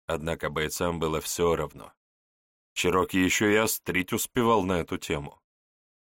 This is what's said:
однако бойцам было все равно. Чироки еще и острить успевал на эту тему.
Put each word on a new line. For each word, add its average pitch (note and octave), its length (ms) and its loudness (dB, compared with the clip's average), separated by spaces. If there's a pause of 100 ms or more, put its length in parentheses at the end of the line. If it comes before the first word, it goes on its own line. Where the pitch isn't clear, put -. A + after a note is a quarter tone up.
однако D#2 420 -4
бойцам D#2+ 500 -2
было D#2 200 0
все E2+ 360 0
равно. D2 380 -8 (800)
Чироки F2+ 440 2
еще F#2 300 2
и G#2 80 6
острить G#2+ 580 0
успевал A2+ 500 2
на F#2 160 0
эту F2+ 180 -4
тему. D2+ 420 -6 (640)